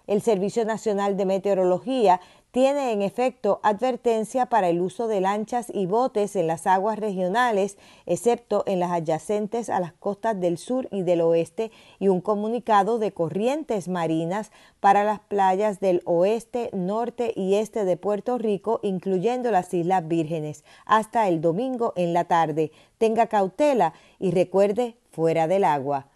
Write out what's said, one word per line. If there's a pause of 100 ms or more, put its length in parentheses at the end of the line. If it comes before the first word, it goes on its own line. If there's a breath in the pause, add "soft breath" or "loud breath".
El
Servicio
Nacional
de
Meteorología (320 loud breath)
tiene
en
efecto
advertencia
para
el
uso
de
lanchas
y
botes
en
las
aguas
regionales, (280 loud breath)
excepto
en
las
adyacentes
a
las
costas
del
sur
y
del
oeste, (280 loud breath)
y
un
comunicado
de
corrientes
marinas (280 soft breath)
para
las
playas
del
oeste,
norte
y
este
de
Puerto
Rico,
incluyendo
las
Islas
Vírgenes, (220 loud breath)
hasta
el
domingo
en
la
tarde. (280 soft breath)
Tenga
cautela (240 soft breath)
y
recuerde, (160)
fuera
del
agua.